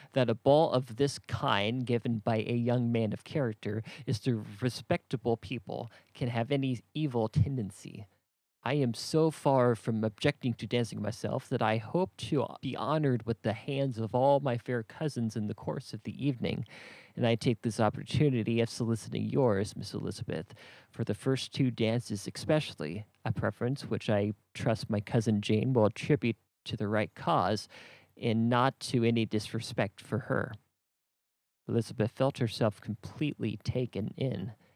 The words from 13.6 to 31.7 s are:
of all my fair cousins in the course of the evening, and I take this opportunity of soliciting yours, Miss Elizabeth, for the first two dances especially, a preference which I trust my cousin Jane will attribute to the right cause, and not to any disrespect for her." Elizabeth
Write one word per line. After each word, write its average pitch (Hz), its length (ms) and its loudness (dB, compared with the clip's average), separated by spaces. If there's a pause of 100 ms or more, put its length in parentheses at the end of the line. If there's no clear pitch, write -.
of 113 180 -2
all 139 240 6
my 127 180 0
fair 120 260 -4
cousins 123 520 -4
in 107 120 -2
the 101 60 -4
course - 400 -8
of 107 100 -12
the 117 220 -6
evening, 123 380 -2 (500)
and 120 140 2
I 117 80 4
take 120 260 0
this 117 200 -2
opportunity 113 800 2
of 113 80 2
soliciting 113 580 -2
yours, 110 480 2
Miss - 180 -8
Elizabeth, 101 600 -6 (360)
for - 140 -6
the 107 100 0
first - 380 -2
two 127 200 2
dances 113 540 0
especially, 107 800 -2 (200)
a 110 80 0
preference 120 560 -4
which - 200 -2
I 104 240 2 (200)
trust - 360 -2
my 104 120 0
cousin 107 400 2
Jane 110 320 2
will 110 120 6
attribute 117 520 0 (260)
to - 140 -6
the 104 100 -2
right 107 280 0
cause, 107 520 0 (480)
and 113 340 2
not 123 300 2
to 120 240 0
any 117 220 4
disrespect - 720 -2
for - 200 -4
her." - 340 -2 (1120)
Elizabeth 110 440 0